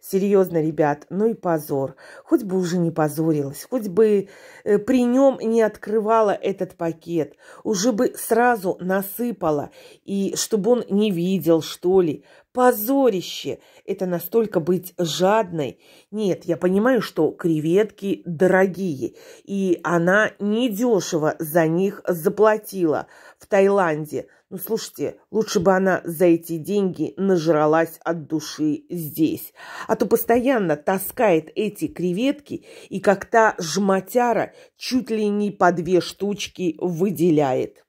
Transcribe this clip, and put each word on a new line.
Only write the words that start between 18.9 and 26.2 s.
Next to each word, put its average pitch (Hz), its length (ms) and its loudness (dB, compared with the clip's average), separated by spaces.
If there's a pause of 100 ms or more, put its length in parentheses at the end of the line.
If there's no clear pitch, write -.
и 190 400 -2
она 175 560 2
недешево 208 1000 0
за 160 300 0
них 190 400 -2
заплатила 190 1000 0 (320)
в - 80 -20
Таиланде. 170 800 0 (240)
Ну, 147 60 -14
слушайте, - 640 -8 (100)
лучше 214 300 -2
бы 185 160 4
она 185 280 2
за 165 200 0